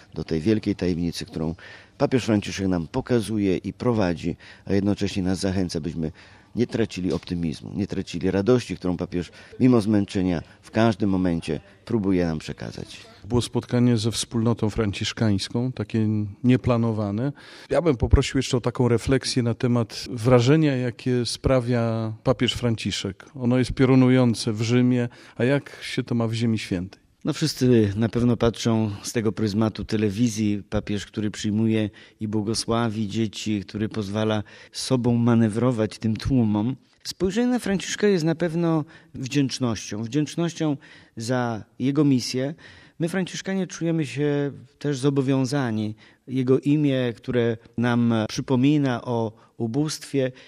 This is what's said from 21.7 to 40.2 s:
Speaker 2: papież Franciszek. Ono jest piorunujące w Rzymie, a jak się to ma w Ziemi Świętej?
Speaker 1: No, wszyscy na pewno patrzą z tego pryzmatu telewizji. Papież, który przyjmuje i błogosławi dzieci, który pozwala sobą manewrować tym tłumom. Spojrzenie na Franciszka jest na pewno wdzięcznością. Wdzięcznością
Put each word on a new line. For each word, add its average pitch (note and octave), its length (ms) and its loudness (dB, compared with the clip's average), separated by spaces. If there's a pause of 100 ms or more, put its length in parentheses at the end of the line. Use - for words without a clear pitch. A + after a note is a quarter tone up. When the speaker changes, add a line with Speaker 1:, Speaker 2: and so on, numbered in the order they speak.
Speaker 2:
papież B2+ 280 2
Franciszek. G#2 800 -4
Ono B2+ 240 0
jest B2+ 140 0
piorunujące B2+ 800 4
w G#2+ 100 -4
Rzymie, B2 460 2 (280)
a A#2 80 0
jak C#3 380 0
się - 200 -4
to A#2+ 120 -4
ma A#2 140 0
w A2 40 -2
Ziemi A2+ 260 0
Świętej? F#2 420 -6 (240)
Speaker 1:
No, D3+ 80 -2
wszyscy B2 640 2
na A2+ 120 0
pewno A#2+ 280 2
patrzą A2+ 540 0 (120)
z - 100 -10
tego G2+ 200 -2
pryzmatu G#2+ 520 -2
telewizji. G#2+ 840 0
Papież, G#2 360 -4
który G#2+ 240 -4
przyjmuje G#2+ 600 0 (300)
i A2 80 -6
błogosławi A2 800 -2
dzieci, G#2+ 520 -4
który G#2 280 -6
pozwala G#2+ 540 -2 (300)
sobą A#2+ 420 0
manewrować A#2 840 2
tym A2 180 -2
tłumom. A2+ 600 0 (280)
Spojrzenie G3 420 -2
na B3 120 0
Franciszka G3 480 -2
jest F#3 180 2
na D#3+ 100 2
pewno E3 500 0 (300)
wdzięcznością. A#2+ 880 -2
Wdzięcznością D3+ 760 -2 (400)